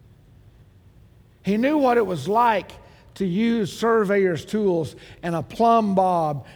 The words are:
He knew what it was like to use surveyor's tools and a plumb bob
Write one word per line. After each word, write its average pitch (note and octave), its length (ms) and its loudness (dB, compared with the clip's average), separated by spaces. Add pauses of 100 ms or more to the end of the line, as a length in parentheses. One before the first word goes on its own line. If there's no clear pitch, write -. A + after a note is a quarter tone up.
(1400)
He G3+ 140 0
knew D4 200 2
what B3 180 2
it A#3 80 2
was D#3+ 220 -6
like A3 460 0 (420)
to G3 100 -4
use G#3+ 480 0
surveyor's G3+ 720 0
tools F3+ 520 -2 (260)
and E3+ 140 -4
a D3+ 80 -4
plumb A3+ 500 2
bob E3+ 500 0 (120)